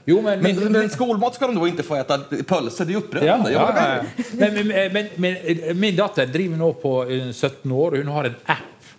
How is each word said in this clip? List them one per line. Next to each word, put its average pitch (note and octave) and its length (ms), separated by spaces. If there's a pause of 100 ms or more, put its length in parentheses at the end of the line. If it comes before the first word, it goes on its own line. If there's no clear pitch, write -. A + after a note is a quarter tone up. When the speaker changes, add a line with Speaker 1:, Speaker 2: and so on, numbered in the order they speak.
Speaker 1:
jo, F#3+ 180
men, G3+ 200
Speaker 2:
Men, F#3+ 140
Speaker 1:
men, G#3 160
Speaker 2:
men G#3+ 180
skolmat A#3+ 440
ska C4+ 120
de A#3+ 100
då E3+ 120
inte F3 140
få D3+ 140
äta C#3 220 (280)
pölse, D#3+ 380
det E3 80
är G#3 40
upprörande. E3 560
Speaker 1:
Ja, C3+ 80
Speaker 2:
Jag E3+ 60
håller C#3 300
Speaker 1:
ja, A#2 60
Speaker 2:
med. G#2+ 40 (100)
Speaker 1:
ja. G#3+ 360
Men, G#3 160
men, F#3+ 240
men, G#3 140 (100)
men, F3+ 200 (320)
eh, E3+ 60
min F#3+ 220
datter F#3 300
driver E3 300
nå E3 160
på, B2+ 380
eh, B2+ 220
sytten C3+ 400
år, D#3 180
og C#3+ 60
hun C#3+ 120
har C#3+ 160
en A#2+ 100 (120)
app. - 420 (100)